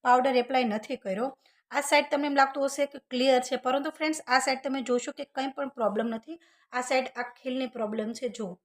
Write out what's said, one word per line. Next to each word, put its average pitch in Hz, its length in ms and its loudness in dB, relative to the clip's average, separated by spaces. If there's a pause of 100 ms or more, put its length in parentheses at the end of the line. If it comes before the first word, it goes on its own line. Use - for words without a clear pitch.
પાવડર 254 340 4
એપ્લાય 254 280 2
નથી 220 320 -2
કર્યો. 190 420 -6 (340)
આ 269 100 -2
સાઈડ 294 300 4
તમને 294 160 0
એમ 277 80 0
લાગતું 277 300 4
હશે 285 200 0
કે 285 140 -14 (100)
ક્લિયર 254 320 4
છે, 254 140 -4
પરંતુ 277 340 0
ફ્રેન્ડ્સ, 311 380 -2
આ 254 120 4
સાઈડ 262 240 0
તમે 269 180 -2
જોશો 247 300 -2
કે - 120 -10
કંઈ 269 240 -6
પણ 277 200 -6
પ્રોબ્લેમ 214 400 0
નથી. 233 320 -8 (320)
આ 247 100 -4
સાઈડ 262 240 0 (100)
આ 240 60 -6
ખીલની 254 460 -6
પ્રોબ્લેમ 220 460 -4
છે, 240 160 -6
જુઓ. 190 360 -10